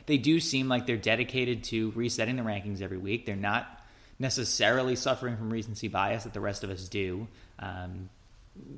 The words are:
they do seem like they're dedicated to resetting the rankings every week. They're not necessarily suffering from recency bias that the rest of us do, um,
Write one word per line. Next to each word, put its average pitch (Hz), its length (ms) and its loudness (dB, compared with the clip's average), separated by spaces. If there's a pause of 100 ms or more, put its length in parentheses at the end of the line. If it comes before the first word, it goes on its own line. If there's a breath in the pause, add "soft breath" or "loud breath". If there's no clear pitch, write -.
they 147 120 6
do 156 220 6
seem 131 280 0
like 123 180 2
they're 120 100 2
dedicated 120 680 2
to 110 280 0
resetting 117 440 0
the 127 60 -2
rankings 101 400 -2
every 92 160 -4
week. 92 260 -2
They're 101 120 -2
not 101 300 0 (520 soft breath)
necessarily 127 800 4
suffering 123 400 0
from 110 140 -4
recency 110 380 -4
bias 101 360 2
that - 100 -10
the 101 60 -4
rest 101 240 -2
of 98 60 -4
us 92 180 -6
do, 98 400 -2 (300 soft breath)
um, 92 520 -8 (680)